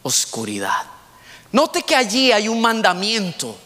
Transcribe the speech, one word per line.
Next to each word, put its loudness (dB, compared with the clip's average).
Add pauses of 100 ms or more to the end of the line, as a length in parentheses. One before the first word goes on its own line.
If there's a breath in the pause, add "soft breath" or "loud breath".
oscuridad". -4 (640 loud breath)
Note 2
que 0
allí 2
hay 2
un -2
mandamiento. 0 (100)